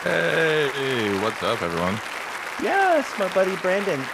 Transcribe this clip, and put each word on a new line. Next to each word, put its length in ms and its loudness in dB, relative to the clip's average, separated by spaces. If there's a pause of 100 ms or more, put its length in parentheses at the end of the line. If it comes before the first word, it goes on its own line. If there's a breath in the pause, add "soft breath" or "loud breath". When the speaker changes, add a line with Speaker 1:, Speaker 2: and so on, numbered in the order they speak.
Speaker 1:
Hey, 1200 2
what's 180 -2
up, 220 0
everyone? 360 0 (640)
Speaker 2:
Yes, 560 2
my 160 -2
buddy 220 2
Brandon. 440 0 (140)